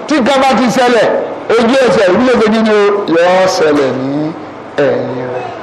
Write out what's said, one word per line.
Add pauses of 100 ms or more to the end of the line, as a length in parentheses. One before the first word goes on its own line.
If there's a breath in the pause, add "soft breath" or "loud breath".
Tí
nǹkan
bá
ti
ṣẹlẹ̀, (400)
ojú
ẹsẹ̀,
ìlú
lè
ṣe
kí
ni
o? (220)
Yóò
ṣẹlẹ̀
ní (520)
ẹ̀yìn
rẹ̀. (160)